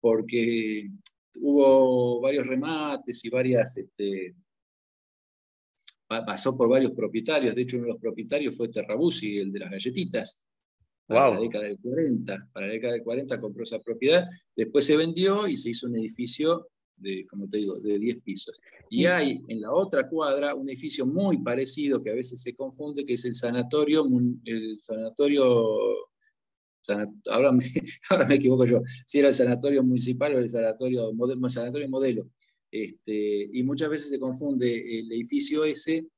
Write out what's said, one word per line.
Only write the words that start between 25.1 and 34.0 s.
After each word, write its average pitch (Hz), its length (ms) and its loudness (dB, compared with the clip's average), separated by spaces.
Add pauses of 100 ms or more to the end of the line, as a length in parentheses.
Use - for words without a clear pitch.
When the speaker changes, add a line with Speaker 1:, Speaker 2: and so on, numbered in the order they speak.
Speaker 1:
sana-, 104 320 -4 (140)
ahora 123 240 4
me, 123 120 6
<laughs> - 460 -6
ahora 143 160 6
me 139 100 6
equivoco 127 300 6
yo, 117 160 4 (240)
si 147 140 2
era 139 80 8
el 131 80 8
sanatorio 127 480 4
municipal 127 500 2
o 131 60 4
el 120 100 0
sanatorio 113 640 0
mode-, 123 240 0 (120)
sanatorio 123 380 -4
modelo. 131 440 -2 (400)
Este, 104 840 -4
y 127 80 -2
muchas 143 280 0
veces 147 200 -4